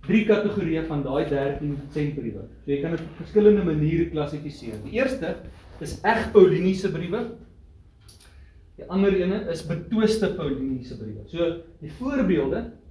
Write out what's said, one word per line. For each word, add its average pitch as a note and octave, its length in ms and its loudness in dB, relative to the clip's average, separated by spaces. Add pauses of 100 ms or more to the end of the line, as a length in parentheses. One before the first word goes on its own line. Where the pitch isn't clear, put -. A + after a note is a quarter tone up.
drie G#3 200 4
kategorieë E3+ 600 0
van D3 160 -4
daai D3 260 -2
dertien C#3+ 480 -2 (140)
sentbriewe. C#3 520 -6 (220)
So C#3+ 60 -6
jy C#3+ 120 0
kan E3 80 -4
dit D#3+ 100 -4
op - 160 -14
verskillende G#3 480 6
maniere D#3+ 460 2
klassifiseer. C#3+ 760 -6
Die - 160 -12
eerste B3+ 360 -2 (440)
is - 240 -10
eg A3 280 2
Pauliniese F#3 600 6
briewe. F3 380 -4 (1500)
Die - 120 -16
ander G3 260 4
ene F#3 360 0
is D#3+ 120 -4
betwiste G#3+ 720 2
Pauliniese C3 640 -4
briewe. G#2+ 280 -12
So E3+ 360 -2 (180)
die D#3 100 -12
voorbeelde A3+ 840 0 (180)